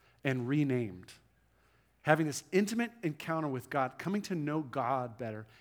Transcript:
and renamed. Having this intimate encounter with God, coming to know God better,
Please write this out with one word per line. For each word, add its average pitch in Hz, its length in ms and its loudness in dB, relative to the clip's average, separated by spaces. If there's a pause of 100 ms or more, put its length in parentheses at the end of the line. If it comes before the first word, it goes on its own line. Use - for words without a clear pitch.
(260)
and 127 240 0
renamed. 123 640 0 (880)
Having 156 260 6
this - 240 -6
intimate 214 400 2 (120)
encounter 160 440 -2
with 127 220 -4
God, 131 280 0
coming 202 260 -2
to 190 120 -4
know 151 280 0
God 127 540 -2
better, 110 280 -6 (160)